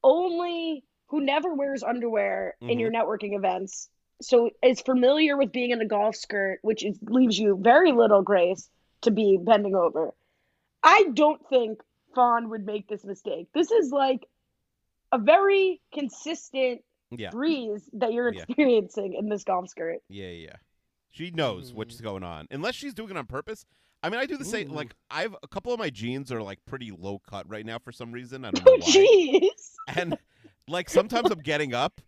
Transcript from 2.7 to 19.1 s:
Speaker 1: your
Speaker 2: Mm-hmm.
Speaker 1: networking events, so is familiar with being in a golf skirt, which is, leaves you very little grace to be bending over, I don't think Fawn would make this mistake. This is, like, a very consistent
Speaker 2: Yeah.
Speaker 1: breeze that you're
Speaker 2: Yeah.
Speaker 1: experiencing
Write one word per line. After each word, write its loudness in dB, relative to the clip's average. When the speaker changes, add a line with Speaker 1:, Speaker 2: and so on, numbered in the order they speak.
Speaker 1:
your -2
Speaker 2:
Mm-hmm. -2
Speaker 1:
networking -6
events, -6
so 4
is 4
familiar 2
with 2
being -2
in -2
a -2
golf 0
skirt, -4
which -2
is, -4
leaves 2
you 2
very 8
little 6
grace 0
to 2
be 4
bending 2
over, 0
I 8
don't 2
think -2
Fawn 2
would -10
make -8
this -10
mistake. -10
This 0
is, 2
like, -2
a 2
very 4
consistent -6
Speaker 2:
Yeah. -10
Speaker 1:
breeze -4
that -2
you're -2
Speaker 2:
Yeah. -12
Speaker 1:
experiencing 0